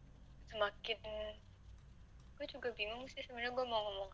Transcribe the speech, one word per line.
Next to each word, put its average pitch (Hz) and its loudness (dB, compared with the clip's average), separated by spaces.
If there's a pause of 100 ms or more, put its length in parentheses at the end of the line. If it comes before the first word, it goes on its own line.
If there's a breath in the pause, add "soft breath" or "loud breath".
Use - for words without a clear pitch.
(460)
semakin, 208 4 (1400)
gue 294 -2
juga 254 0
bingung 214 0
sih 269 -8
sebenarnya 247 0
gue 254 4
mau 226 6
ngomong 196 0